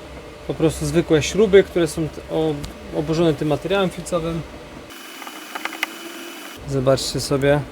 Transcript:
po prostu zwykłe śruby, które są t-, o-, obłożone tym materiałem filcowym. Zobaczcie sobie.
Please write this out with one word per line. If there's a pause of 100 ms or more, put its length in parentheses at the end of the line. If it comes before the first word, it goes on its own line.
(480)
po
prostu
zwykłe
śruby,
które
są
t-,
o-, (460)
obłożone
tym
materiałem
filcowym. (2250)
Zobaczcie
sobie. (120)